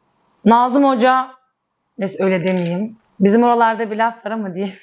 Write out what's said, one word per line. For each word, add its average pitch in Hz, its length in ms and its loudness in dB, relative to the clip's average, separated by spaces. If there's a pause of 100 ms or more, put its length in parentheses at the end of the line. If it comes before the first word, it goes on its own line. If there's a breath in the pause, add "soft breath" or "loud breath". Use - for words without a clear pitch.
(460)
Nazım 247 380 4
Hoca, 262 440 2 (680)
neyse 190 260 -6
öyle 190 200 0
demeyeyim. 185 540 -4 (220)
Bizim 202 240 4
oralarda 226 480 0
bir 214 60 -8
laf 233 280 -4
var 208 60 -8
ama 202 240 -8
diyeyim. 190 280 -8